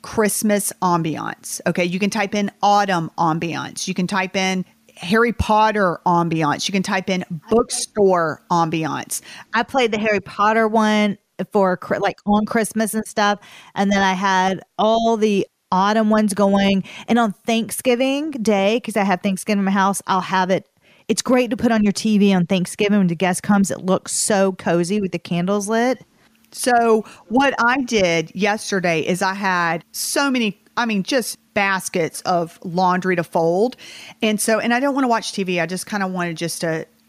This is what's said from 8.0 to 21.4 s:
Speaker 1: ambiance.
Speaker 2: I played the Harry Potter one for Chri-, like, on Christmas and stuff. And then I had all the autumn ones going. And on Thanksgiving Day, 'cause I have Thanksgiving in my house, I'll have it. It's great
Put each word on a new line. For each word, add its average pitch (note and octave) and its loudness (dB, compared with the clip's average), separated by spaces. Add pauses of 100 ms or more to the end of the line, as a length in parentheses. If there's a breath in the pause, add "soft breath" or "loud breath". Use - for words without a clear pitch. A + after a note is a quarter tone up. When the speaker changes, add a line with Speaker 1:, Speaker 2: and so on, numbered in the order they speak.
Speaker 1:
ambiance. D#3+ -2 (320 loud breath)
Speaker 2:
I A#3 0
played A#3+ 0
the G#3+ -2
Harry G#3 0
Potter A3 0
one G#3+ 2 (360)
for F#3 2
Chri-, - -4
like, G3 -2
on G#3 2
Christmas A3 -2
and A3 -4
stuff. G3+ 0 (340 loud breath)
And G3 0
then G3+ 2
I F#3+ 4
had F#3+ 0 (180)
all A3+ 2
the G#3 0 (240)
autumn G#3+ 2
ones G#3+ 2
going. G3 2 (240 loud breath)
And A3+ 2
on A3+ 0 (140)
Thanksgiving B3+ 0
Day, G#3+ 0
'cause G#3 -10
I G#3 0
have F#3+ 0
Thanksgiving G3+ -2
in G3 0
my F#3+ 0
house, G3 0
I'll F#3 0
have F#3 0
it. F3 -2 (400 soft breath)
It's - -2
great B3+ 2